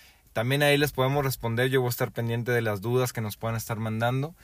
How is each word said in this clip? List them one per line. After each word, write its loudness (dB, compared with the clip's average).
También 0
ahí 6
les 2
podemos 2
responder. 0
Yo 4
voy 0
a -2
estar -4
pendiente -2
de 2
las -2
dudas 0
que -6
nos -6
puedan -4
estar -6
mandando. -2